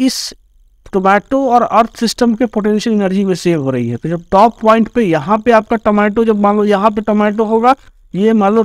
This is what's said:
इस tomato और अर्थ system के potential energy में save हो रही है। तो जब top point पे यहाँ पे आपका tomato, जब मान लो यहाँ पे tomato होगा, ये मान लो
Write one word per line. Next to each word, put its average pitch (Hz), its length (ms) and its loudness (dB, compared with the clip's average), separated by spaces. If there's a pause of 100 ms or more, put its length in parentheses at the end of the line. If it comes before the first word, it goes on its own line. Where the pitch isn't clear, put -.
इस - 340 -4 (580)
tomato 202 580 0
और 240 120 2
अर्थ 220 360 0
system 233 360 -2
के 247 140 -2
potential 214 480 -2
energy 196 280 0
में 190 120 0
save 170 260 -2
हो 135 80 -4
रही 123 180 -2
है। 120 80 -6
तो 151 120 -8
जब 170 220 -6
top 214 300 2
point 220 280 2
पे 240 140 -2
यहाँ 165 360 0
पे 233 140 0
आपका 220 260 2
tomato, 214 460 0
जब 214 160 0
मान 202 160 2
लो 214 100 0
यहाँ 208 240 2
पे 214 120 -6
tomato 208 420 0
होगा, 226 300 2 (400)
ये 208 200 2
मान 208 200 2
लो 226 100 2